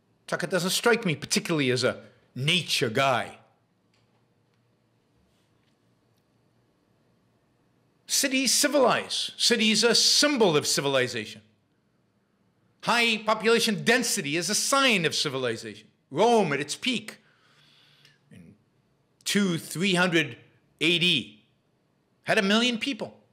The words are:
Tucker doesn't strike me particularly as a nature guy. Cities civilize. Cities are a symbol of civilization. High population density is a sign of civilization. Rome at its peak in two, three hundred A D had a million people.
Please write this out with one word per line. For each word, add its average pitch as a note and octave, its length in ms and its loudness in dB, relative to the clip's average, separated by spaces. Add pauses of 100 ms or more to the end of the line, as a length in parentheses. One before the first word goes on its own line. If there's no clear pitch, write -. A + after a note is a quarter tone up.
(260)
Tucker E3 200 -6
doesn't F3+ 240 -2
strike A3 360 0
me E3 80 0
particularly D3+ 560 -2
as B2 140 0
a A2 180 -2 (320)
nature D3 560 -2
guy. A#2 480 0 (4000)
Cities C4 460 0
civilize. B3 880 0
Cities G#3+ 460 2
are A#3 80 4
a - 20 4
symbol A#3+ 600 2
of C#3 120 0
civilization. B2+ 760 -2 (1400)
High A3+ 420 0
population A3 600 0
density F#3 520 0
is E3+ 140 -2
a G#3 40 -2
sign B3 520 2
of C#3+ 80 -2
civilization. A#2 720 -6 (240)
Rome G3+ 420 2
at C#3 80 -2
its C#3+ 160 -8
peak - 420 -6 (1120)
in - 240 -20 (720)
two, G3 320 0
three F3+ 380 -4
hundred E3 420 0 (460)
A E3+ 160 0
D D#3+ 460 -2 (800)
had F3+ 120 0
a G#3+ 60 2
million A3+ 340 2
people. A3 400 -8 (160)